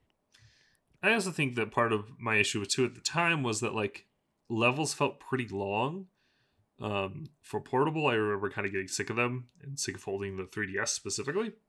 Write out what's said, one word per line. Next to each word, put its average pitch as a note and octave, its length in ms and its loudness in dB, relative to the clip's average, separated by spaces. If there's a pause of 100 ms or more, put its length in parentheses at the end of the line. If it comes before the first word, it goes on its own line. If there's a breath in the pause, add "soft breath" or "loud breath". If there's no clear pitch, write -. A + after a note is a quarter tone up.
(1040 loud breath)
I G#3 100 6
also F#3+ 180 2
think C3 240 0
that G#2+ 160 2
part A#2 220 4
of G#2 260 -2
my A2+ 180 2
issue G#2 220 4
with G2+ 100 -4
two C3 140 2
at A#2 120 0
the - 60 -18
time E3 420 2
was A2 160 0
that, A2+ 160 -2
like, G#2 320 -4 (420)
levels B2 460 2
felt - 240 0
pretty B2 280 -2
long. G#2+ 600 -2 (760)
Um, G2+ 440 -4 (160)
for - 200 -6
portable, D3+ 460 2
I A#2+ 80 4
remember G#2 340 2
kinda G#2 200 -4
getting F#2+ 180 -2
sick - 220 -4
of A2 60 -2
them B2 320 -2 (140)
and C#3 180 -10
sick - 160 -4
of - 80 -16
holding G2 340 -4
the F#2 80 -6
three G#2 260 -6
D G2 80 -4
S - 140 -2
specifically. D#3+ 600 -4 (160)